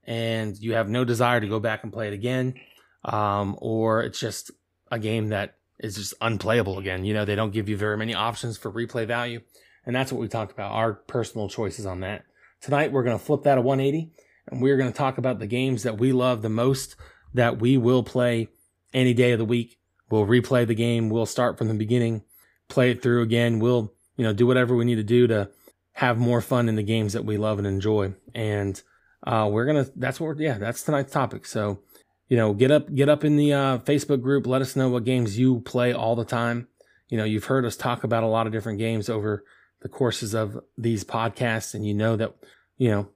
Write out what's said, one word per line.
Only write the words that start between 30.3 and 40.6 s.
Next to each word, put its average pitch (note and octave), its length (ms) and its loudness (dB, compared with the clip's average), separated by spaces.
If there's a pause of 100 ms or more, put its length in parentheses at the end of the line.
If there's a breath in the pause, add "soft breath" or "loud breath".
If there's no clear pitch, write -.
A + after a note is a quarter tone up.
we're, D3+ 60 -8
yeah, C#3+ 160 0
that's G#2 260 -6
tonight's C#3 300 -2
topic. B2+ 320 -4
So, G#2 340 -4 (480 soft breath)
you B2+ 80 4
know, A2 180 4
get B2+ 180 4
up, D3 220 2
get C#3 140 2
up D3 160 4
in D3+ 140 4
the, D3 160 4
uh, C3+ 240 2
Facebook C#3+ 440 0
group. C3+ 240 0
Let B2+ 160 0
us C3 140 -4
know C3 140 2
what B2 160 -2
games A#2+ 340 0
you B2+ 220 4
play B2 320 0
all A2+ 240 0
the A#2 80 -2
time. A#2+ 420 -2 (400 soft breath)
You A#2 100 -2
know, A2 60 0
you've G#2+ 220 -2
heard C3+ 180 2
us A#2 140 -4
talk A#2+ 260 -4
about A2+ 200 0
a A2+ 40 0
lot A2 200 2
of G#2+ 40 -4
different G#2+ 280 -4
games A2+ 280 -2
over G#2+ 380 -4 (360 soft breath)
the - 80 -12
courses A2+ 440 -2
of A2 260 -4 (160)